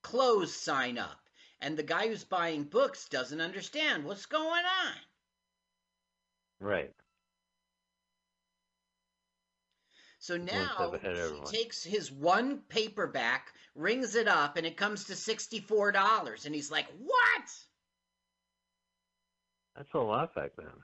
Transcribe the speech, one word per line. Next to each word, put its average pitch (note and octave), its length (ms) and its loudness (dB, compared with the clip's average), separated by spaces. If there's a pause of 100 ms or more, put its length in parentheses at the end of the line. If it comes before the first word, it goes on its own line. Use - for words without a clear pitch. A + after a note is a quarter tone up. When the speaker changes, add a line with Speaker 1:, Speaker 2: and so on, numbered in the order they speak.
Speaker 1:
closed A3+ 520 4
sign B2+ 420 0
up. E2+ 320 -8 (320)
And D3 160 -2
the D#3 60 -2
guy E3+ 260 0
who's G#3 160 -4
buying E3 400 0
books B3 440 0
doesn't C#3 320 -2
understand F#3+ 640 -2
what's G3 220 -8
going D#4+ 380 0
on. F4+ 300 0 (1700)
Speaker 2:
Right. F#2+ 340 -2 (3250)
Speaker 1:
So F3 180 -6
Speaker 2:
One F3 100 -6
step F#3 100 -4 (220)
Speaker 1:
now F3 140 0
Speaker 2:
ahead G2 200 -4
of F2 60 -2
Speaker 1:
she F2 60 -2
Speaker 2:
everyone. D2 220 -6
Speaker 1:
takes A3+ 360 -4
his E3 300 -4
one F#3+ 460 2 (100)
paperback, C#3 840 -2 (220)
rings G3+ 400 -2
it A3+ 140 4
up, D#3 280 4
and E3 100 -2
it E3 100 -6
comes G#3 280 -2
to F#3 120 -10
sixty-four G#3 760 0
dollars. G3 540 4
And D3 80 -4
he's D3 160 -6
like, D#3 160 0 (120)
"What?" G#4+ 520 2 (2250)
Speaker 2:
That's C#3 200 -14
a D#3+ 40 4
lot A#2+ 360 2
back C#2+ 240 -4
then. D#2 80 -14 (180)